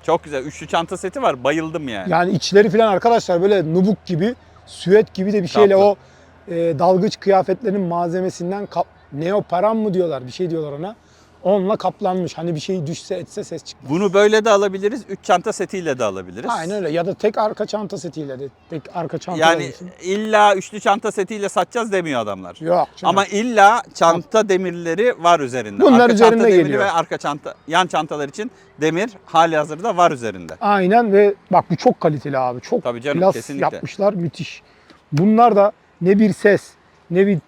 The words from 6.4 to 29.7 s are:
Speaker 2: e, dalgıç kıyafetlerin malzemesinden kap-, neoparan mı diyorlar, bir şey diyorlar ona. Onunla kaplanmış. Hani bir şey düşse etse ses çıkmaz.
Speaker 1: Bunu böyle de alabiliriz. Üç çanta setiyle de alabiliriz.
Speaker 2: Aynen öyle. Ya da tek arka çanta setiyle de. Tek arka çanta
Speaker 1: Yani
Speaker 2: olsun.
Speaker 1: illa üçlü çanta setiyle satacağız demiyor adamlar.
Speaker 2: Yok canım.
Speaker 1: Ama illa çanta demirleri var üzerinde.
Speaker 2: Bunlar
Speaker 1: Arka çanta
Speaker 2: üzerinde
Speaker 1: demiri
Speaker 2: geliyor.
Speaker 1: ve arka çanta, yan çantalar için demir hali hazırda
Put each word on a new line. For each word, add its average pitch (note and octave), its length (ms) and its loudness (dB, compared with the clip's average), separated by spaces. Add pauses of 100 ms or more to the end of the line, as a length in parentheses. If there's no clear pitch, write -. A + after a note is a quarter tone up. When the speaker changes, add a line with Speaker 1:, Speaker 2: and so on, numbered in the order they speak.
Speaker 2:
e, E3+ 320 -2
dalgıç F#3 400 2
kıyafetlerin F#3+ 640 0
malzemesinden F3 840 -4
kap-, - 220 -6 (260)
neoparan F#3 640 -2
mı G#3+ 160 -2
diyorlar, D#3 340 -4
bir B2 40 -16
şey F3+ 180 -6
diyorlar D#3 220 -6
ona. E3+ 240 -12 (480)
Onunla G3 340 0
kaplanmış. F#3 600 -4
Hani E3 180 -6
bir D3+ 40 -6
şey F3+ 280 -6
düşse E3+ 280 -10
etse F3 280 -12
ses - 200 -14
çıkmaz. - 280 -20
Speaker 1:
Bunu F3+ 220 0
böyle G#3 320 4
de A3+ 40 2
alabiliriz. G3+ 600 0
Üç G3 140 -12
çanta F#3 300 0
setiyle E3 460 -6
de A#2+ 40 0
alabiliriz. F#2+ 500 -6
Speaker 2:
Aynen F3+ 220 -6
öyle. F3+ 140 -4
Ya E3 160 -2
da F#3 80 -6
tek G#3+ 240 -2
arka G#3+ 280 -2
çanta G#3 320 -8
setiyle D3 420 -12
de. C#3 80 -12 (220)
Tek D#3+ 120 -10 (120)
arka E3 240 -8
çanta E3+ 220 -8
Speaker 1:
Yani D#3+ 280 2
Speaker 2:
olsun. F3+ 220 -16 (120)
Speaker 1:
illa G#3 540 2
üçlü G3 240 -10
çanta G#3 320 -2
setiyle G3+ 380 -6
satacağız A#3 420 -4
demiyor D#3+ 300 -2
adamlar. F#2+ 400 -10
Speaker 2:
Yok E3 340 0
canım. D#3+ 140 -2
Speaker 1:
Ama G3 160 2
illa G#3+ 560 4 (120)
çanta F3 560 2
demirleri F3 720 -2
var E3+ 160 6
üzerinde. A#2+ 440 -4
Speaker 2:
Bunlar B3+ 160 8
Speaker 1:
Arka A#3+ 180 4
çanta A3+ 180 6
Speaker 2:
üzerinde A3+ 160 2
Speaker 1:
demiri F3 120 6
Speaker 2:
geliyor. C#3 200 0
Speaker 1:
ve G3 80 0
arka D#3+ 260 -2
çanta, D3 360 -8 (140)
yan F3 200 2
çantalar D#3 420 -4
için G#3+ 220 -10 (300)
demir D#3+ 280 -2 (160)
hali E3 320 2
hazırda D#3+ 400 -4